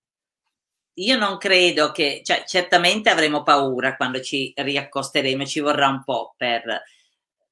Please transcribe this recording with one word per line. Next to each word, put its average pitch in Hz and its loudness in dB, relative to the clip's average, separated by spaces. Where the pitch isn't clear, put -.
io 233 2
non 202 -2
credo 175 4
che, 143 -2
cioè, - 0
certamente 185 2
avremo 151 2
paura 135 2
quando 127 -4
ci 131 -6
riaccosteremo, 139 -4
ci 151 -6
vorrà 147 2
un 135 -4
po' 120 -6
per, 117 -4